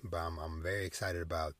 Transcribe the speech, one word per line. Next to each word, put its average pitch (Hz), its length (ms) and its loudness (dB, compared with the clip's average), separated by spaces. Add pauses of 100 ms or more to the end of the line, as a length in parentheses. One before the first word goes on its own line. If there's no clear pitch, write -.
but 87 140 0
I'm, 82 200 0
I'm 80 240 -2
very 95 220 2
excited 87 380 0
about 80 380 0